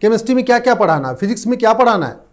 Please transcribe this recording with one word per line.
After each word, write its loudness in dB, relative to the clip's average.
केमिस्ट्री 0
में 0
क्या 2
क्या 0
पढ़ाना 0
है, -6
फिजिक्स -6
में -2
क्या 2
पढ़ाना 2
है। -12